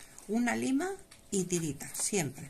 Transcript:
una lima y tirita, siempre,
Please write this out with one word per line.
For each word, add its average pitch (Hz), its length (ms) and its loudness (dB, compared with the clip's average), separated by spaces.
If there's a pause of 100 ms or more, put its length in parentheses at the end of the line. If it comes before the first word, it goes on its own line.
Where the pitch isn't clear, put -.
(280)
una 226 280 2
lima 262 340 2 (420)
y 185 140 4
tirita, 165 480 0
siempre, 160 560 0